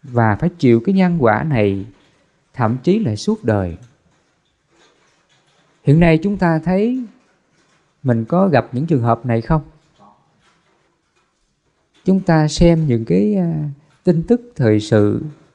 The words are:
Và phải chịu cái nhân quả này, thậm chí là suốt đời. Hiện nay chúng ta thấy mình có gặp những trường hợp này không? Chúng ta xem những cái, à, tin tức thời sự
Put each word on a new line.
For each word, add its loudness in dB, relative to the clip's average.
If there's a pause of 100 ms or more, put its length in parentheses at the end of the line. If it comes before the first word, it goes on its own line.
Và 0
phải -4
chịu 4
cái -2
nhân 2
quả 0
này, -2 (680)
thậm -2
chí 0
là -4
suốt -6
đời. -4 (2000)
Hiện 4
nay 4
chúng -4
ta -2
thấy -2 (960)
mình -2
có 0
gặp 0
những -4
trường 0
hợp 0
này 0
không? -2 (2500)
Chúng 0
ta 2
xem 2
những 0
cái, 0
à, -4 (360)
tin 2
tức -2
thời 2
sự 0 (320)